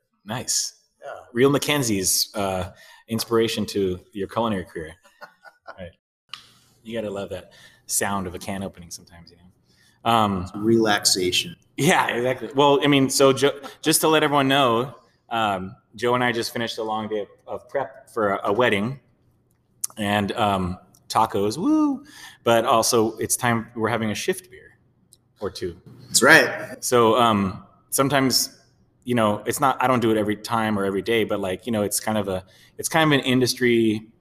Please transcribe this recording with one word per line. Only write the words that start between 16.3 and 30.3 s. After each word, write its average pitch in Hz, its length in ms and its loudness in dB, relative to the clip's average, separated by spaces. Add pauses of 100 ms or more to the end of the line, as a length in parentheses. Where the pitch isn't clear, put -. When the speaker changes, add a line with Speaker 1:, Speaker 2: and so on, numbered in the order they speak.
Speaker 1:
just 113 220 -4
finished 117 260 -6
a 113 40 -4
long 107 240 -4
day 104 140 -4
of, 95 60 -10 (180)
of 104 240 -14
prep - 400 -8
for 104 260 0
a, - 100 -6
a 107 80 0
wedding 113 460 0 (1000)
and, 104 360 -2
um, 95 460 -2 (300)
tacos, 110 480 0
woo! 294 460 0 (400)
But 113 220 2
also 113 520 2
it's 110 200 -4
time, 113 380 -2
we're 110 140 -2
having 113 220 -2
a 101 40 -6
shift - 340 -6
beer - 280 -20 (640)
or 101 120 -6
two. 87 280 -10 (280)
Speaker 2:
That's - 160 2
right. 139 600 6
Speaker 1:
So, 117 320 4
um, 104 480 2 (260)
sometimes, 135 680 0 (460)
you 123 120 -4
know, 107 300 2
it's 120 140 -4
not, 135 220 2
I 127 60 2
don't 131 120 2
do 113 120 2
it 107 60 2
every 104 200 0